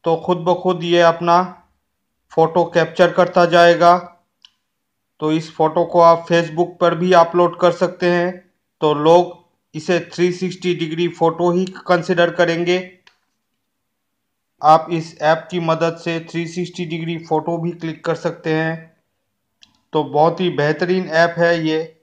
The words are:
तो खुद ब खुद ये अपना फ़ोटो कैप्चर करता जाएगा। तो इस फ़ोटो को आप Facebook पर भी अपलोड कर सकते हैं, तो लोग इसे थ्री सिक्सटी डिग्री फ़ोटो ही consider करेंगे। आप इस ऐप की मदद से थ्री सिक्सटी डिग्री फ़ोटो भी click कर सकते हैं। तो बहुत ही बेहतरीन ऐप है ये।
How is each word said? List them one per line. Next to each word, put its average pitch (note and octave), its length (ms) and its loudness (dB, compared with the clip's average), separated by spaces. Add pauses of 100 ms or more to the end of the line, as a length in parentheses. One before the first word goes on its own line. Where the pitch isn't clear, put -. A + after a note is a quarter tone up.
तो E3 120 0
खुद E3+ 220 -4
ब E3+ 260 -2
खुद F3 200 -4
ये F3 180 2
अपना E3+ 600 0 (680)
फ़ोटो E3 340 0
कैप्चर E3 460 0
करता F3 340 2
जाएगा। F3 800 4 (960)
तो D#3 120 -4
इस D#3+ 240 -6
फ़ोटो E3 300 0
को F3 140 0
आप E3+ 280 4
Facebook E3 400 0 (140)
पर E3+ 140 2
भी F3+ 180 0
अपलोड E3+ 460 2
कर F3 120 2
सकते F3+ 340 -4
हैं, F3 460 -2 (300)
तो D3+ 120 2
लोग E3+ 520 2 (300)
इसे E3 380 -4
थ्री F3 180 0
सिक्सटी F3+ 440 -6
डिग्री E3 320 -4
फ़ोटो E3 440 0
ही F#3 140 -2
consider F3 640 -2
करेंगे। F3 720 -2 (1600)
आप D#3+ 280 4
इस E3 300 -6
ऐप D#3+ 300 0
की F3+ 80 -4
मदद E3 380 -2
से E3 340 -8
थ्री E3+ 160 -6
सिक्सटी E3+ 380 -8
डिग्री E3 320 -8
फ़ोटो E3 400 -4
भी E3 140 -6
click D#3+ 340 -12
कर E3 100 -2
सकते D#3+ 380 -6
हैं। D#3+ 440 -6 (960)
तो D3+ 100 0
बहुत D3+ 380 0
ही F3+ 80 0
बेहतरीन D#3 600 -2
ऐप E3+ 280 0
है E3+ 300 0
ये। D#3+ 360 -4